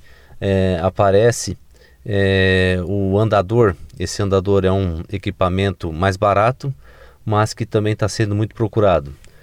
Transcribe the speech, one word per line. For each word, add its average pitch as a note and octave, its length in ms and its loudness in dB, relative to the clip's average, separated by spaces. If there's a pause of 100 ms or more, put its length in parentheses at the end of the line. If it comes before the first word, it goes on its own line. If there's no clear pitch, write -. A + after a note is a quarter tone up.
(380)
é, F#2+ 440 0
aparece, G2+ 720 2 (480)
é, F#2+ 800 2
o F#2+ 340 -2
andador. G#2 560 2 (240)
Esse F2+ 240 -6
andador G2 440 2
é F#2 60 2
um F2+ 380 -2
equipamento F#2+ 800 -2
mais F#2 280 -2
barato, G#2+ 560 0 (500)
mas G#2+ 300 0
que A#2+ 100 -8
também G#2+ 320 -2
tá A2 100 -4
sendo G#2 280 -2
muito G#2 200 -4
procurado. F2+ 600 0 (280)